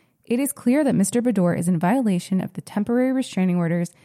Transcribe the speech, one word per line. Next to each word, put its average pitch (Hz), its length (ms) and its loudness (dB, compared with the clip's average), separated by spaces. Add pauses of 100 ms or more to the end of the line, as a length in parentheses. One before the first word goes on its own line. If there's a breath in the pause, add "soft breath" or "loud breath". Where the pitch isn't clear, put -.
(260 soft breath)
It 240 140 0
is 277 120 -2
clear 269 320 2
that 254 100 2
Mister 196 280 0
Baddour 190 320 2
is 170 140 -2
in 180 100 2
violation 190 640 0
of - 100 -8
the - 80 -12
temporary 247 540 -2
restraining 185 420 0
orders, 175 360 -2 (120 soft breath)